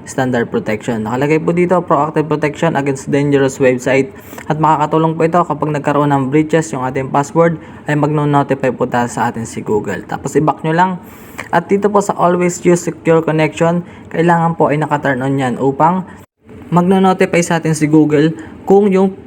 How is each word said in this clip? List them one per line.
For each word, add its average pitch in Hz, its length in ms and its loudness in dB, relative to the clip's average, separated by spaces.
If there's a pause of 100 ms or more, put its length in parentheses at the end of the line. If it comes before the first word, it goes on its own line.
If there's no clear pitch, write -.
standard 127 480 -2
protection. 107 560 -4
Nakalagay 143 320 0
po 170 160 -2
dito, 180 240 2
proactive 156 480 0
protection 151 480 -2
against 139 320 -4
dangerous 139 540 2
website. 135 500 2 (400)
At 156 80 -2
makakatulong 156 560 2
po 160 80 0
ito 165 160 2
kapag 156 320 -2
nagkaroon 143 400 0
ng 135 160 0
breaches, 156 480 0
yung 127 80 -6
ating 131 240 -4
password 165 480 0 (320)
ay 151 80 0
magno-notify 147 760 0
po 120 100 -2
tayo 120 240 -2
sa 113 240 -4
atin 113 160 -8
si - 160 -10
Google. 98 400 -4
Tapos - 320 -6
i-back 143 320 2
nyo 160 80 0
lang. 185 160 2 (640)
At 170 160 0
dito 202 160 2
po 202 160 2
sa - 160 -4
always 175 480 0
use 175 160 4
secure 165 400 0
connection, 160 640 0 (260)
kailangan 165 480 2
po 139 140 2
ay 151 100 0
naka-turn 143 400 -2
on 135 160 0
yan 127 160 -2
upang 156 480 0 (640)
magno-notify 185 720 2
sa 170 240 0
atin 160 80 0
si 151 160 0
Google 151 480 4 (320)
kung 202 240 6
yung 190 240 2 (120)